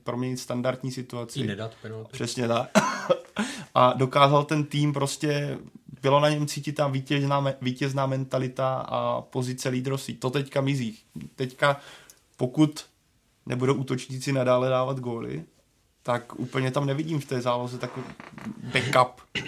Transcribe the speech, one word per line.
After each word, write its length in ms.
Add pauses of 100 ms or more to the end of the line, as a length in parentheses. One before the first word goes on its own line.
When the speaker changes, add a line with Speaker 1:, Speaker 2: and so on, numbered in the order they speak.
Speaker 1:
proměnit 320
standardní 560
situaci. 480
Speaker 2:
I 60
nedat 260 (100)
penaltu. 300
Speaker 1:
Přesně 360
tak. 260
<coughs> 60 (960)
A 180
dokázal 520
ten 200
tým 280
prostě, 640 (440)
bylo 180
na 100
něm 160
cítit 260
ta 140
vítězná 540
me-, 220
vítězná 440
mentalita 680 (140)
a 320
pozice 480
lídrovství. 460
To 160
teďka 300
mizí. 380 (380)
Teďka, 440 (560)
pokud 480 (600)
nebudou 280
útočníci 580
nadále 360
dávat 300
góly, 460 (580)
tak 380
úplně 300
tam 160
nevidím 340
v 40
té 160
záloze 380
takový 280 (680)
backup, 480 (280)